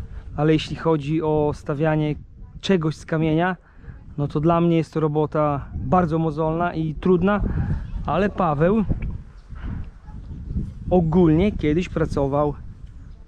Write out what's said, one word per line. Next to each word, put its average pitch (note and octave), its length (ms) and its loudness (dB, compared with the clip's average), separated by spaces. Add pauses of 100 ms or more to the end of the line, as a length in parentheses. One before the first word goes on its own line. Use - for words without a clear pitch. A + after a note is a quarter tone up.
(380)
ale D#3 160 4
jeśli D3+ 220 0
chodzi D#3+ 460 0
o D3+ 320 2
stawianie D3+ 640 0 (460)
czegoś D#3 340 2
z - 100 -16
kamienia, D#3+ 500 2 (640)
no C#3+ 100 0
to D3+ 120 0
dla E3+ 220 4
mnie E3+ 160 4
jest D#3+ 160 0
to D#3+ 60 0
robota D3+ 680 0 (100)
bardzo E3 440 2
mozolna D#3+ 540 0
i D#3+ 220 -2
trudna, F#3+ 460 2 (640)
ale F3+ 240 0
Paweł F3+ 560 2 (2000)
ogólnie E3+ 600 4
kiedyś D#3+ 380 0
pracował D3 640 0 (760)